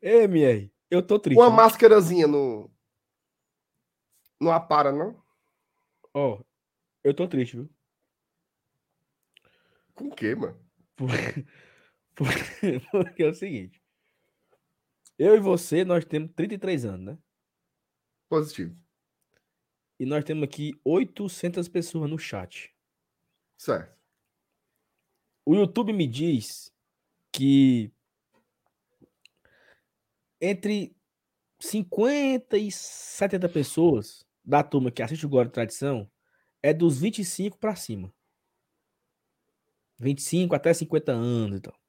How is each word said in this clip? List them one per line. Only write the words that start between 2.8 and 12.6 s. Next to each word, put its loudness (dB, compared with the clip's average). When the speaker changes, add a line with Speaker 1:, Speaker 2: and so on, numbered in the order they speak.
Speaker 2:
não 0
apara, 2
não? -6
Speaker 1:
Ó, -2
eu 4
tô -4
triste, -4
viu? -14
Speaker 2:
Com -14
o -16
quê, -4
mano? -10
Speaker 1:
Por-, -6
<laughs> -10
por-, -4